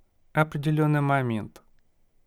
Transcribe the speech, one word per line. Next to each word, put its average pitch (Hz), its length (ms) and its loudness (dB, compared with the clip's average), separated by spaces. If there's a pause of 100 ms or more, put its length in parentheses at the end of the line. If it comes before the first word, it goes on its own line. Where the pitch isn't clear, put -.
(320)
определенный 151 720 0
момент 127 600 -2 (640)